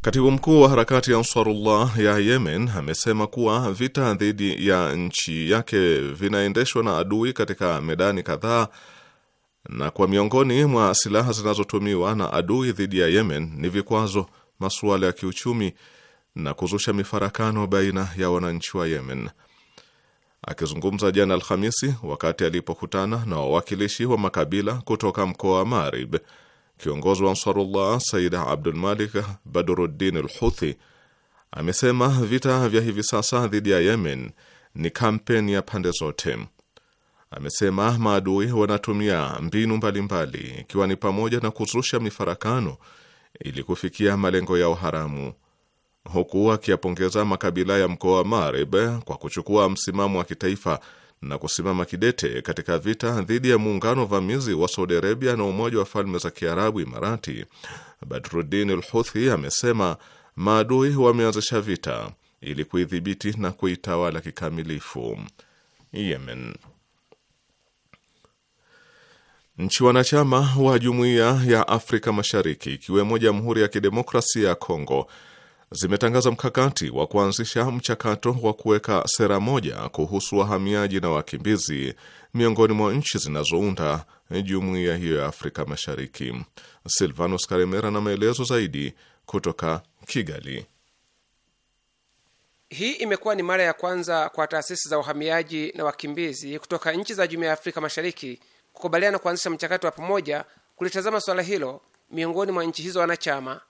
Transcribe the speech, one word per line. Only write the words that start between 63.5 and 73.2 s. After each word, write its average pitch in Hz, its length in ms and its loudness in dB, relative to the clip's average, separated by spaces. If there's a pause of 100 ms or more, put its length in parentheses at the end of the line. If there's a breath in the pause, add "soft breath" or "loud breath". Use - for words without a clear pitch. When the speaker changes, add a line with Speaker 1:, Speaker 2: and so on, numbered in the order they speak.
Speaker 1:
kuitawala 87 680 -2
kikamilifu 78 960 -8 (760 soft breath)
Yemen. 65 640 -6 (3000 soft breath)
Nchi 95 260 0
wanachama 131 640 4 (100)
wa 135 200 6
Jumuiya 123 680 4
ya 117 220 4
Afrika 113 440 0
Mashariki, 87 600 -2
ikiwemo 101 440 0
Jamhuri 110 440 2